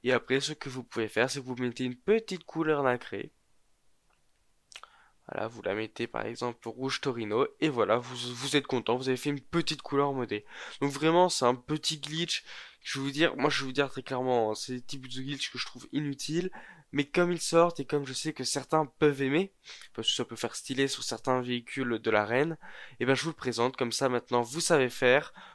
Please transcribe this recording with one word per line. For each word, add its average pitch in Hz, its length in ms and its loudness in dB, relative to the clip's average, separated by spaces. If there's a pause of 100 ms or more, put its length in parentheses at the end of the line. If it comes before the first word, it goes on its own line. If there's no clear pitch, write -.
Et 123 80 2
après, 127 280 2
ce 147 120 -4
que 143 160 -12
vous 127 160 -8
pouvez 113 240 -4
faire, 117 200 2
c'est 139 120 -6
que 127 60 -10
vous 127 100 -6
mettez 123 260 -2
une 127 140 -4
petite 196 480 0
couleur 156 400 0
nacrée. 123 480 -2 (2000)
Voilà, - 140 -4
vous 117 160 -12
la 95 140 -2
mettez 110 320 -6
par 113 180 -6
exemple 117 420 -8
rouge 127 320 -4
Torino, 117 460 0 (140)
et 156 80 2
voilà, 113 300 4
vous, 123 360 -8
vous 131 220 0
êtes 139 100 2
content, 120 300 0
vous 127 120 -4
avez 127 80 2
fait 147 140 -2
une 143 100 -4
petite 160 400 -2
couleur 143 320 2
modée. 113 320 -4 (360)
Donc 143 100 0
vraiment, 165 380 6
c'est - 160 0
un 123 100 6
petit 151 460 -4
glitch, 156 420 -4 (400)
je - 160 -6
vais 135 60 -2
vous 139 80 -2
dire, 151 240 4
moi 135 120 2
je 143 120 0
vais 135 60 -2
vous 131 60 -4
dire 135 160 2
très 131 140 -8
clairement, 127 480 2
hein, 107 60 -2
c'est - 160 -8
le 123 80 -6
type 131 260 -10
de 127 140 -8
glitch 135 320 -6
que 131 60 -8
je - 80 -6
trouve - 260 -14
inutile, 151 580 -2 (400)
mais 139 140 2
comme 175 260 2
ils 170 100 -2
sortent, 170 380 4
et 143 60 -4
comme 143 240 -2
je 135 40 -8
sais 151 200 -4
que 139 100 -8
certains 147 440 0
peuvent 143 360 2
aimer, 147 300 2 (420)
parce 113 140 -6
que - 80 2
ça - 80 -2
peut - 100 -10
faire 113 220 -4
stylé 135 320 0
sur - 160 -6
certains 127 360 0
véhicules 123 600 -4
de 113 100 -2
l'arène, 117 480 2 (400)
et 123 80 -2
ben 135 80 6
je 127 80 0
vous 160 80 -4
le 156 60 -6
présente, 123 400 0
comme 120 160 -2
ça 135 160 2
maintenant 123 340 2
vous 120 180 -6
savez 139 300 4
faire, 131 420 4 (220)